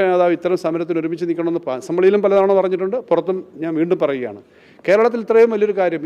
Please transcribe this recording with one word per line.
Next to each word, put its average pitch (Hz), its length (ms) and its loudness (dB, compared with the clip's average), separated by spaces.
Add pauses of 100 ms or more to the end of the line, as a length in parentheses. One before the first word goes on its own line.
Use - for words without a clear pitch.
നേതാവ് 180 280 2
ഇത്തരം 180 280 -2
സമരത്തിന് 165 360 -4
ഒരുമിച്ച് 165 280 -6
നിൽക്കണമെന്ന് 165 360 -4
പ-, 127 140 -4
അസംബ്ലിയിലും 185 460 2
പലതവണ 196 340 4
പറഞ്ഞിട്ടുണ്ട്, 190 380 -2 (120)
പുറത്തും 170 280 0 (260)
ഞാൻ 165 160 -4
വീണ്ടും 175 240 0
പറയുകയാണ്. 123 360 -4 (480)
കേരളത്തിൽ 226 380 2
ഇത്രയും 226 300 4
വലിയൊരു 208 240 0
കാര്യം, 170 260 -2